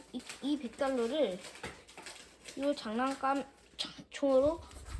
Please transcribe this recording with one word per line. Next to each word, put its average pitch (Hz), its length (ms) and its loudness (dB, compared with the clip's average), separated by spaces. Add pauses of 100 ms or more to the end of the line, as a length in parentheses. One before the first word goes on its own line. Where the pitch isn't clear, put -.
(120)
이, 254 100 -6 (200)
이 277 180 2
백 - 160 -8
달러를 247 640 2 (1160)
요 277 180 2
장난감 269 720 0 (640)
총으로 277 500 6 (400)